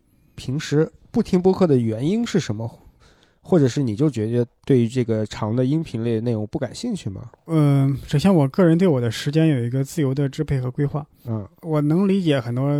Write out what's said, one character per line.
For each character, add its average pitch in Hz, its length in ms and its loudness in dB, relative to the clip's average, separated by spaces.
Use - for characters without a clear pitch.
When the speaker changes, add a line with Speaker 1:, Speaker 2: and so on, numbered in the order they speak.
Speaker 1:
平 135 260 -6
时 156 300 0
不 233 120 0
听 185 180 2
播 185 100 4
客 190 160 2
的 143 120 4
原 113 280 -2
因 220 200 0
是 214 120 -2
什 127 160 -4
么？ 113 160 -6
或 - 180 2
者 139 80 6
是 131 160 0
你 110 140 -2
就 147 140 2
觉 110 160 -2
得 120 200 0
对 127 160 4
于 117 40 2
这 123 160 -2
个 110 240 -2
长 110 300 -4
的 127 80 2
音 151 180 0
频 113 220 -8
类 117 160 -2
内 120 120 -2
容 107 160 -4
不 - 100 -8
感 120 160 -8
兴 240 200 -6
趣 160 140 -8
吗？ 104 220 -12
Speaker 2:
嗯， 143 500 2
首 147 120 0
先 190 140 4
我 156 140 4
个 135 160 0
人 165 140 6
对 190 100 2
我 143 140 2
的 120 100 -2
时 - 220 -6
间 160 160 4
有 131 160 0
一 120 60 -4
个 135 120 -2
自 143 200 -4
由 135 120 0
的 139 140 0
支 147 160 -6
配 139 160 -2
和 127 100 -4
规 143 140 -2
划。 147 220 -4
Speaker 1:
嗯。 110 240 -6
Speaker 2:
我 156 180 -2
能 160 260 2
理 196 160 2
解 151 160 2
很 120 160 -4
多 135 260 0